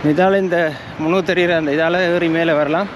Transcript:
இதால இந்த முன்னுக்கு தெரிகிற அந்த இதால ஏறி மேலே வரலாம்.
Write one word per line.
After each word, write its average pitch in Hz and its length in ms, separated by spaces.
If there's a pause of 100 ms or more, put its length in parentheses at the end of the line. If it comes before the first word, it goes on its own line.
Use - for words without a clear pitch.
இதால 180 340
இந்த 180 180 (420)
முன்னுக்கு 170 320
தெரிகிற 175 260
அந்த 151 160
இதால 165 340
ஏறி 170 220
மேலே 165 240
வரலாம். 151 440